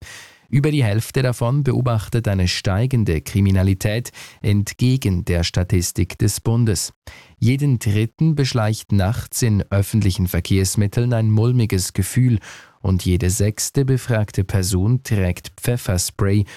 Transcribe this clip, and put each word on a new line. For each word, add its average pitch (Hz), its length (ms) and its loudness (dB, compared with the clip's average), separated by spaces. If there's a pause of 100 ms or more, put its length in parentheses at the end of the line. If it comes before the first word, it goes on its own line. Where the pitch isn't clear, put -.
(500)
Über 147 220 2
die 139 120 2
Hälfte 110 380 -2
davon 127 400 0
beobachtet 117 640 0
eine 92 200 2
steigende 101 720 0
Kriminalität 98 880 0 (320)
entgegen 104 840 0
der 85 200 0
Statistik - 720 -2
des 107 220 0
Bundes. 113 520 0 (460)
Jeden 135 400 2
Dritten 113 560 0
beschleicht 117 580 -2
nachts 98 480 0
in 104 300 2
öffentlichen 98 560 2
Verkehrsmitteln 101 880 0
ein 110 160 2
mulmiges 107 600 2
Gefühl 120 480 2 (420)
und 92 220 0
jede 90 260 2
sechste 107 540 0
befragte 120 580 0
Person 95 600 0
trägt 92 520 -2
Pfefferspray 101 880 -2 (100)